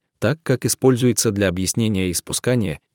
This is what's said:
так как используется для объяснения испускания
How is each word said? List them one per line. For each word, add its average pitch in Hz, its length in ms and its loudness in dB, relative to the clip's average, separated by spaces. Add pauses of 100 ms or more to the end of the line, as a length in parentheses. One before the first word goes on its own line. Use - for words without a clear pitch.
(200)
так 127 240 -2
как - 220 -2
используется 123 640 2
для 98 160 0
объяснения 92 640 0
испускания 98 720 -4 (120)